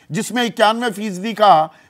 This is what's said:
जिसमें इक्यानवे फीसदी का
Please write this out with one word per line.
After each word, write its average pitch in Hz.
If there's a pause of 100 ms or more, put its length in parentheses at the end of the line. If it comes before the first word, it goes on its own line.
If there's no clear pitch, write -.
(100)
जिसमें 214
इक्यानवे 226
फीसदी 196
का 170 (180)